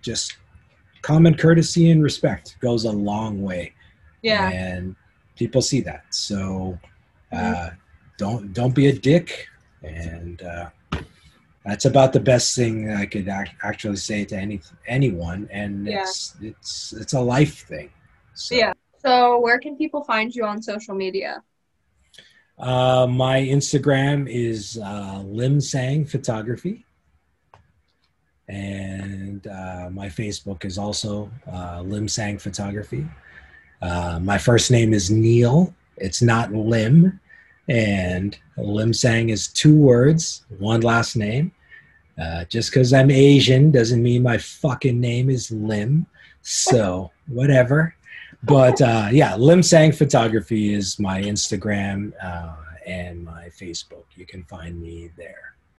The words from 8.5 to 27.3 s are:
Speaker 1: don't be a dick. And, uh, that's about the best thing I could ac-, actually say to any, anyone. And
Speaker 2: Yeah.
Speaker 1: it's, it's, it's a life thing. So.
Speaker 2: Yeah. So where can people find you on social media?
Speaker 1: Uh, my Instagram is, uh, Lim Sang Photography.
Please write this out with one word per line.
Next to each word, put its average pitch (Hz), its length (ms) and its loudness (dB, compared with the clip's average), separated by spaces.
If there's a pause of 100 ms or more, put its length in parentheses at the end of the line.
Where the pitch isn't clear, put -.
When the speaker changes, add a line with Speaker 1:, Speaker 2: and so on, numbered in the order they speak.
Speaker 1:
don't 123 220 -2
be 139 120 4
a 135 60 4
dick. 156 540 0 (360)
And, 82 600 -14
uh, 85 260 -12 (960)
that's 101 200 -4
about 131 280 6
the 127 60 4
best 123 360 2
thing 110 360 -2
I 101 160 -2
could 98 220 -6
ac-, 98 240 -8 (100)
actually 101 320 -6
say 104 300 -6
to 101 120 -10
any, 98 240 -8 (240)
anyone. 104 680 -2
And 101 360 -8
Speaker 2:
Yeah. 101 140 -6
Speaker 1:
it's, - 400 -10
it's, - 520 -14
it's 113 200 -10
a 131 80 0
life 123 440 0
thing. - 240 -14 (440)
So. - 220 -10
Speaker 2:
Yeah. 214 180 2 (300)
So 247 360 4
where 240 200 2
can 285 180 -12
people 294 260 -6
find 226 320 -4
you 233 100 -4
on 208 160 -6
social 220 320 -10
media? 190 480 -6 (1160)
Speaker 1:
Uh, 127 500 2
my 127 300 2
Instagram 139 880 0
is, 113 480 -6
uh, 98 480 -10
Lim 123 360 0
Sang 135 440 -2
Photography. 123 800 -6 (1600)